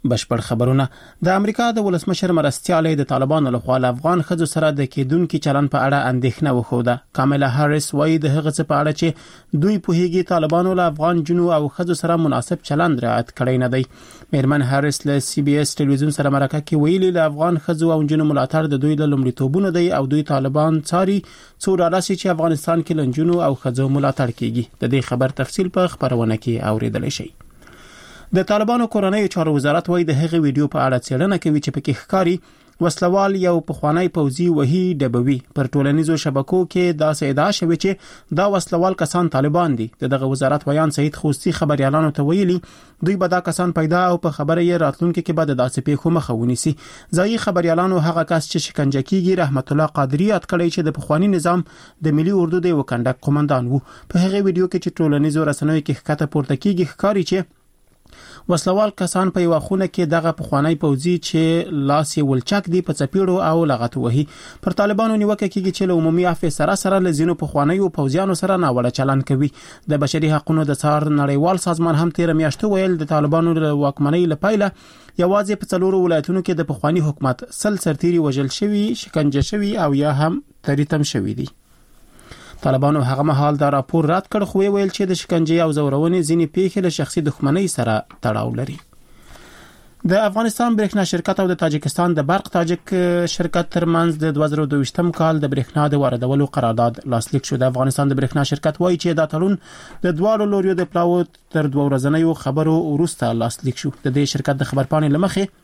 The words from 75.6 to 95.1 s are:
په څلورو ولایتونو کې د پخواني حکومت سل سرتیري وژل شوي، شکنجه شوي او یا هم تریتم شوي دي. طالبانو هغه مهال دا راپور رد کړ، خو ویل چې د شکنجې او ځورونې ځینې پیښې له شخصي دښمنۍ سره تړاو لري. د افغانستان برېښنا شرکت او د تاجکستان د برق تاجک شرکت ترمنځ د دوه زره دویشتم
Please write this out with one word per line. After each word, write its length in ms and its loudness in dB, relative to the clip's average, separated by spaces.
په 80 -6
څلورو 320 2
ولایتونو 420 0
کې 140 0
د 140 -2
پخواني 340 0
حکومت 400 -4
سل 260 -2
سرتیري 400 2
وژل 320 -2
شوي، 260 0
شکنجه 480 0
شوي 200 -2
او 40 2
یا 180 0
هم 220 -2
تریتم 440 0
شوي 280 -2
دي. 80 -8
طالبانو 320 2
هغه 220 0
مهال 320 0
دا 100 2
راپور 400 0
رد 180 -4
کړ، 180 0
خو 120 -2
ویل 340 0
چې 140 -2
د 100 -2
شکنجې 440 0
او 80 2
ځورونې 560 0
ځینې 260 2
پیښې 320 0
له 120 2
شخصي 300 -2
دښمنۍ 380 0
سره 180 0
تړاو 400 -2
لري. 160 -10
د 40 4
افغانستان 480 0
برېښنا 340 0
شرکت 300 -2
او 80 2
د 100 -2
تاجکستان 560 0
د 160 0
برق 240 0
تاجک 380 -2
شرکت 400 -2
ترمنځ 480 2
د 140 0
دوه 160 2
زره 200 0
دویشتم 460 0